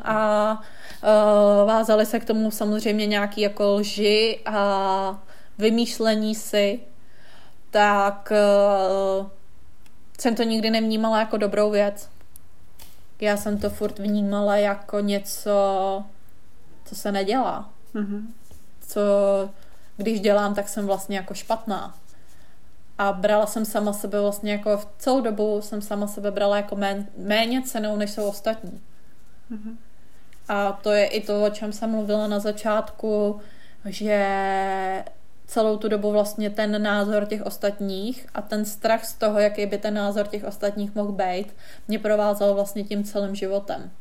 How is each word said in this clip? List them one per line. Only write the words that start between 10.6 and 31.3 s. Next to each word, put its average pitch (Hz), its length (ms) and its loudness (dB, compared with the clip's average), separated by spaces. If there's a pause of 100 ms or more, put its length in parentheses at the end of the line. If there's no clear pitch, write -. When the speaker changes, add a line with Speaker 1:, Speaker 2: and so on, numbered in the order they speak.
Speaker 1:
nevnímala 220 500 2
jako 220 180 0
dobrou 208 340 2
věc. 202 380 0 (1120)
Já 208 160 2
jsem 208 200 -2
to 208 120 -2
furt 202 300 -4
vnímala 202 580 2
jako 202 420 0
něco, 202 520 -2 (1300)
co - 100 -10
se - 160 -4
nedělá. 196 580 0 (240)
Speaker 2:
Mhm. 208 400 -4 (540)
Speaker 1:
Co, - 140 -2 (960)
když 214 220 0
dělám, 202 360 4
tak 202 140 -2
jsem 208 180 -2
vlastně 196 300 -2
jako 185 160 -6
špatná. - 640 -4 (1000)
A 202 160 4
brala 208 320 4
jsem 220 200 -2
sama 208 280 0
sebe 208 280 0
vlastně 202 300 0
jako 208 260 2
v 208 100 -8 (100)
celou 269 240 2
dobu 214 400 0
jsem 208 200 -6
sama 208 260 -2
sebe 202 240 -2
brala 202 260 2
jako 202 180 -4
mé-, 202 300 -2 (120)
méně 226 440 0
cennou, 214 360 -2
než 208 140 -2
jsou 214 120 -4
ostatní. 202 580 -4 (680)
Speaker 2:
Mhm. 220 280 -8 (720)
Speaker 1:
A 202 240 0
to 202 200 -2
je 208 140 6
i 208 200 -2
to, 208 180 2